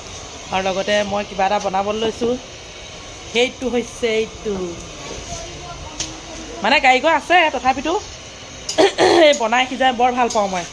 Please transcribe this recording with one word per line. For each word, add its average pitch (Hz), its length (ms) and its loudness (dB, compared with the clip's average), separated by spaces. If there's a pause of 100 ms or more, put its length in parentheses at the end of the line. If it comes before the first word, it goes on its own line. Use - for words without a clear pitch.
(500)
আৰু 190 140 0
লগতে 190 400 0
মই 202 220 -2
কিবা 196 200 0
এটা 208 140 4
বনাবলৈ 196 400 0
লৈছোঁ। 226 340 0 (920)
সেইটো 254 420 0
হৈছে 240 420 -2
এইটো, 220 420 -2 (2000)
মানে 277 200 2
কাৰিকৰ 262 340 6
আছে 320 240 4 (140)
তথাপিতো 262 420 0 (840)
<clears throat> 339 480 6
এই 294 120 8
বনাই 233 300 2
সিজাই 262 260 2
বৰ 240 180 4
ভাল 247 180 2
পাওঁ 208 180 2
মই। 180 260 -4